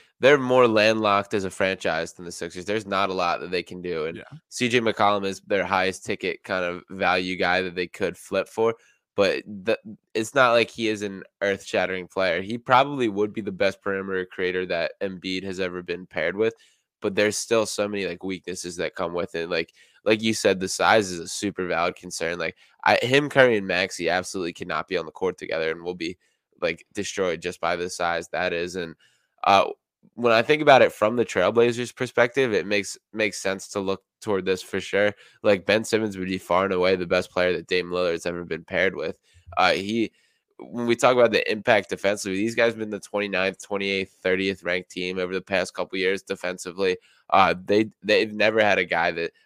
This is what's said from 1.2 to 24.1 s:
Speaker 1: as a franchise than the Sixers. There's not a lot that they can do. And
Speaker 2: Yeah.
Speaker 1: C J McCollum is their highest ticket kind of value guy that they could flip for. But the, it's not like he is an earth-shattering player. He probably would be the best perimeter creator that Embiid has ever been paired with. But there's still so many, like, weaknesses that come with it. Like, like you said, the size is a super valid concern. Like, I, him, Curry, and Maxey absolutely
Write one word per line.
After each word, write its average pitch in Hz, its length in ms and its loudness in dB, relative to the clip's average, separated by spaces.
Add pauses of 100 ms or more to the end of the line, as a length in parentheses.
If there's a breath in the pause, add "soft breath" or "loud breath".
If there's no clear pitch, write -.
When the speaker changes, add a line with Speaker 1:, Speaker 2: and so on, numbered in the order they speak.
Speaker 1:
as 98 120 -2
a 95 40 -6
franchise 92 640 -2
than 87 120 -18
the 87 60 -12
Sixers. 85 340 -10
There's 101 220 -4
not 98 220 0
a 92 40 -6
lot 87 260 0
that 82 120 -12
they 90 120 -2
can 90 180 -14
do. 85 240 -4
And 82 120 -8
Speaker 2:
Yeah. 101 60 -16 (260)
Speaker 1:
C - 180 -2
J 120 140 4
McCollum 104 440 2
is 98 160 -6
their 98 220 0
highest 92 420 0
ticket 95 380 -6
kind 92 220 -2
of 87 240 -6
value 92 480 0
guy 90 240 0
that 90 140 -6
they 90 120 -4
could 87 300 -6
flip 95 320 -4
for. 113 260 0 (400 soft breath)
But 87 300 2
the, 104 340 -4 (340)
it's 113 220 -4
not 127 160 6
like 117 180 4
he 113 200 -4
is 104 140 -4
an 98 200 -8 (180)
earth-shattering 95 640 -2
player. 92 340 -2
He 107 160 -6
probably 131 500 2
would 104 240 -2
be 107 100 -8
the 101 100 -6
best 95 300 -2
perimeter 95 440 -4
creator 92 400 -4
that 85 260 -2 (100)
Embiid 92 420 -6
has 95 160 -8
ever 90 220 -4
been 87 240 -8
paired 87 300 -4
with. 110 180 0 (460 soft breath)
But 104 160 -4
there's 104 220 2
still 113 280 0
so 104 220 -4
many, 98 200 -4
like, 87 160 -8
weaknesses 90 520 -8
that 85 200 -4
come 85 180 -4
with 87 220 -4
it. 85 140 -4
Like, 85 220 -2 (320 soft breath)
like 110 180 2
you 110 120 0
said, 98 260 2
the 92 80 -2
size 95 440 4
is 87 80 -6
a 82 80 -12
super 92 400 -6
valid 85 280 -2
concern. 87 440 -6
Like, 82 180 -6 (280 soft breath)
I, 104 180 6
him, 139 260 2
Curry, 127 280 6
and 98 100 -4
Maxey 90 420 -2
absolutely 90 440 -2